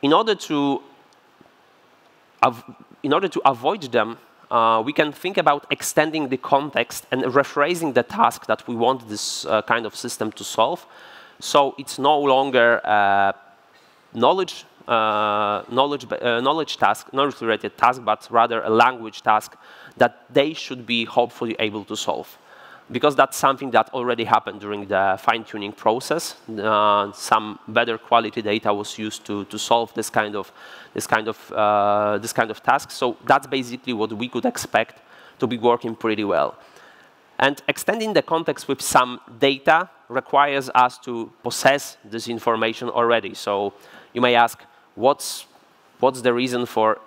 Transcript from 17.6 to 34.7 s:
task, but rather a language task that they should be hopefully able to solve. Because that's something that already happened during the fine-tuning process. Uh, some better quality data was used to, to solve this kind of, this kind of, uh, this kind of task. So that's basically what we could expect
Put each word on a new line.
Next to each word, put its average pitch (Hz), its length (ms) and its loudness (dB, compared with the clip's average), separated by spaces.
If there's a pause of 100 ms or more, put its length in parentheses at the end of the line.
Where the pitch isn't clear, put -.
task, 123 260 2
but 110 280 -2
rather 117 320 2
a - 80 -2
language 117 500 2
task 110 360 0 (420)
that - 340 2
they 143 220 2
should 127 320 -12
be 117 180 0
hopefully 117 540 -2
able 107 260 -4
to 107 120 -10
solve. - 420 -6 (540)
Because 135 240 0
that's 135 220 2
something 135 320 0
that 113 240 2
already 120 300 -2
happened 107 360 0
during 104 260 -8
the 95 320 0
fine-tuning 110 540 -4
process. 127 640 -2 (140)
Uh, 104 640 2
some 107 540 -2
better 117 300 0
quality 117 460 0
data 107 320 0
was 104 240 -8
used 110 260 -10
to, 104 220 -6
to 107 120 -12
solve 117 360 0
this 113 160 -6
kind 104 260 -2
of, 98 160 -8 (400)
this - 140 -6
kind 110 200 0
of, - 260 -10
uh, 104 680 2
this 110 160 -8
kind 113 160 0
of 107 120 -10
task. 135 280 0
So 123 340 -4
that's 139 220 2
basically 127 480 -6
what 107 180 -2
we 113 160 -6
could 120 160 -6
expect - 560 -2 (380)